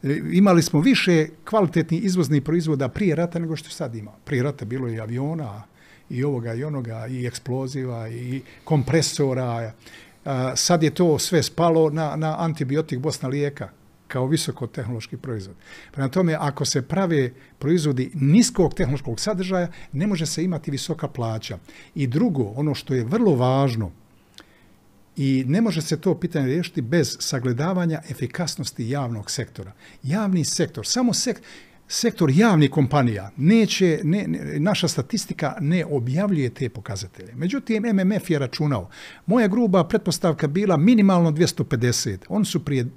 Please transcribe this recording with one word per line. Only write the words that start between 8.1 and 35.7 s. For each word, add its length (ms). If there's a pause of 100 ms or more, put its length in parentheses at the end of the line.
kompresora. 1120 (520)
A, 300
sad 280
je 60
to 300
sve 240
spalo 460
na, 260
na 240
antibiotik 600
Bosna 300
lijeka 400 (380)
kao 200
visokotehnološki 920
proizvod. 380 (360)
Prema 180
tome, 300
ako 260
se 160
prave 520 (260)
proizvodi 540
niskog 600
tehnološkog 460
sadržaja, 480 (240)
ne 160
može 180
se 180
imati 280
visoka 360
plaća. 500 (380)
I 120
drugo, 360 (120)
ono 200
što 180
je 100
vrlo 320
važno, 560 (1200)
i 320
ne 140
može 200
se 200
to 180
pitanje 280
riješiti 340
bez 380
sagledavanja 880
efikasnosti 800
javnog 420
sektora. 400 (320)
Javni 420
sektor, 420
samo 260
sek-, 280 (500)
sektor 420
javnih 360
kompanija 680
neće, 680
ne, 240
ne, 320
naša 280
statistika 720
ne 260